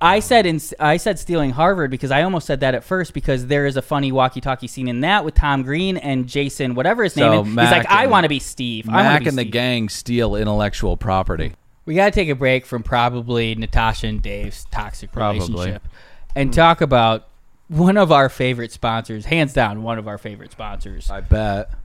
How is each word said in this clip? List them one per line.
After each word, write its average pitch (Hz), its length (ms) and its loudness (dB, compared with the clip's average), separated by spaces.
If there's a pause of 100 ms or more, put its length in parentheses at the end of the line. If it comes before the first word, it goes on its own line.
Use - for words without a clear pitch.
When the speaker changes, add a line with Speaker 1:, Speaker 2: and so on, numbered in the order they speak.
Speaker 1:
I 185 200 4
said 220 260 4
in, 160 120 0 (200)
I 156 180 2
said 185 220 -2
Stealing 151 320 -2
Harvard 160 400 0
because 131 180 -6
I 139 140 2
almost 180 240 -2
said 135 140 -2
that 131 120 2
at 113 100 -4
first 185 300 -4
because 131 320 -2
there 143 220 0
is 135 100 -2
a 127 60 -2
funny 143 280 -2
walkie-talkie 131 540 -2
scene 131 220 -8
in 120 140 -4
that 185 220 2
with 156 120 -4
Tom 139 260 0
Green 175 360 -2
and 131 300 -4
Jason, 139 460 -4
whatever 185 300 0
his 180 100 0
Speaker 2:
So 123 160 4
Speaker 1:
name 107 120 4
is. 101 40 -2
He's 107 100 -4
Speaker 2:
Mac 120 160 4
Speaker 1:
like, - 200 2
"I 208 120 6
Speaker 2:
and 269 80 2
Speaker 1:
wanna 185 160 4
be 143 120 0
Steve. 113 500 -8
I 110 40 -4
wanna 101 160 4
Speaker 2:
Mac 147 120 4
Speaker 1:
be 117 80 0
Speaker 2:
and 135 80 -2
the 123 60 0
Speaker 1:
Steve." 104 100 -6
Speaker 2:
gang 120 360 0
steal 117 460 -2
intellectual 104 600 0
property. 90 560 -2 (320)
Speaker 1:
We 160 80 -6
gotta 190 180 4
take 185 180 0
a 139 60 0
break 131 300 2
from 120 160 -8
probably 120 720 -2
Natasha 113 540 -2
and 107 120 -4
Dave's 104 520 -6
toxic 104 400 -8
Speaker 2:
Probably. 104 300 -2
Speaker 1:
relationship 90 460 -4 (480)
and 139 160 0
talk 165 300 6
about 117 460 2 (400)
one 180 300 4
of 180 140 6
our 139 180 6
favorite 123 420 -4
sponsors, 113 540 -6
hands 151 280 0
down, 110 300 0
one 113 160 -4
of 107 80 -10
our 104 100 -10
favorite 104 340 -14
sponsors. 101 600 -8
Speaker 2:
I 98 100 -6
bet. 107 480 2 (160)